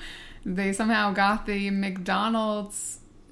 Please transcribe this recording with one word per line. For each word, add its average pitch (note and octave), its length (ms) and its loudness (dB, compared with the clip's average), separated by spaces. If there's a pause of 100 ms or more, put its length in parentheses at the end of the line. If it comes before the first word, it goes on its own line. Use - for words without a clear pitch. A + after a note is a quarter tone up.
(460)
They F#3+ 260 0
somehow G#3+ 400 2
got G3+ 340 4
the G3+ 240 0
McDonald's G3 1300 0 (340)